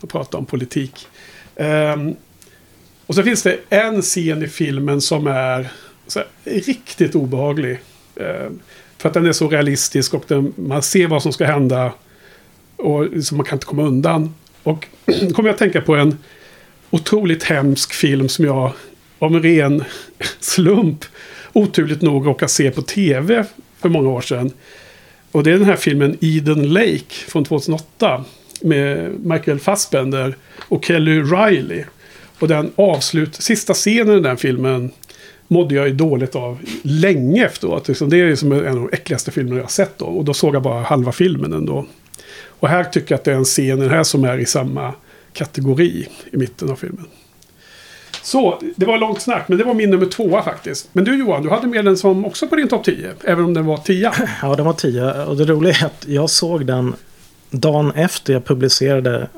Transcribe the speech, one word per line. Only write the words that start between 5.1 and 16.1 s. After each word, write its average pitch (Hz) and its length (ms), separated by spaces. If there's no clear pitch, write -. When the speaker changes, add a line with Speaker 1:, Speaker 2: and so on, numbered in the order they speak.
Speaker 1:
är 131 400
så - 120
här, - 80
riktigt 180 720
obehaglig. 135 640
Ehm, - 440
för - 100
att 156 60
den 170 120
är 165 60
så 156 180
realistisk 143 640
och 139 140
den, 139 280
man 139 260
ser 180 260
vad 156 160
som 151 100
ska 165 120
hända. 131 460
Och 151 340
liksom, 147 280
man 143 80
kan - 100
inte 131 100
komma 147 180
undan. 156 500
Och 156 320
<clears throat> - 100
kommer 202 440
jag 208 40
att 208 60
tänka 180 220
på 156 140
en 147 220